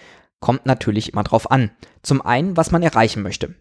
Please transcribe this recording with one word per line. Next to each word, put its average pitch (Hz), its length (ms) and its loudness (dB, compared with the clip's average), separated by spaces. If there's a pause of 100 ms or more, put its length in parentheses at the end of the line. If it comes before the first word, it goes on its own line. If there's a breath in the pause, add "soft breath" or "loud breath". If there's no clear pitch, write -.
(380 soft breath)
Kommt - 280 -2
natürlich 117 460 -2
immer 104 120 -4
drauf - 260 0
an. 127 220 2 (300 loud breath)
Zum 139 180 0
einen, 156 360 -2
was 160 140 0
man 170 120 2
erreichen 113 400 2
möchte. - 380 -6